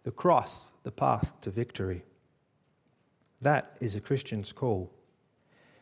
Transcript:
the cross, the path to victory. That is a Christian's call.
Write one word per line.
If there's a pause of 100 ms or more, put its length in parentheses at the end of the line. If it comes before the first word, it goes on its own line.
the
cross, (180)
the
path
to
victory. (1400)
That
is
a
Christian's
call. (920)